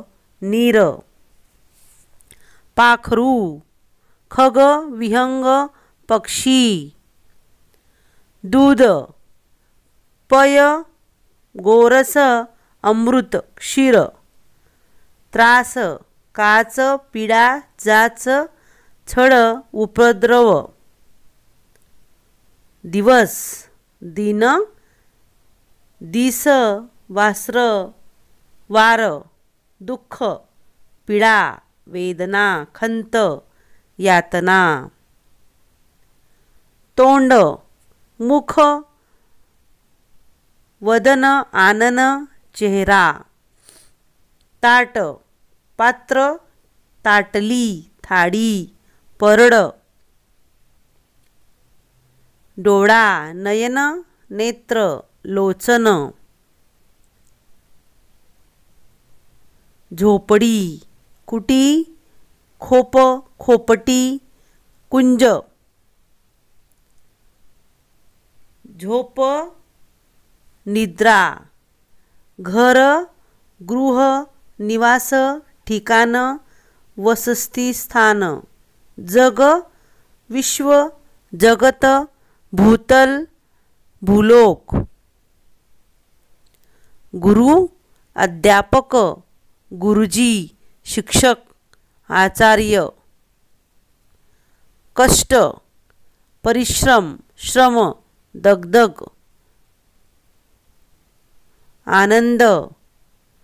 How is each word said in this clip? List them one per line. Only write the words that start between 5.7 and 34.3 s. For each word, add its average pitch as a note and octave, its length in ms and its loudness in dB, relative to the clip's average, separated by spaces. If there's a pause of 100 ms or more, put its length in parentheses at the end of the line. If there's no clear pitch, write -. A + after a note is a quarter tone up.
पक्षी. A3 840 -2 (1500)
दूध, C4 380 4 (1500)
पय, C#4 300 4 (960)
गोरस, A#3 600 2 (640)
अमृत, A3+ 540 -2 (200)
क्षीर. C4 440 0 (1300)
त्रास, A#3+ 460 2 (560)
काच, A3 460 0 (320)
पिडा, A3+ 460 0 (260)
जाच, A3 440 0 (800)
छळ, C4 260 2 (380)
उपद्रव. A3+ 920 0 (2250)
दिवस, G3+ 800 -2 (380)
दिन, G#3 420 -4 (1600)
दिस, A#3+ 480 -4 (600)
वास्त्र, G#3 800 -4 (840)
वार, A3 300 2 (800)
दुःख, B3+ 420 -14 (840)
पीडा, G#3 520 0 (280)
वेदना, F3+ 800 -6 (100)
खंत, A3+ 420 -8 (840)
यातना. F3 920 0 (2000)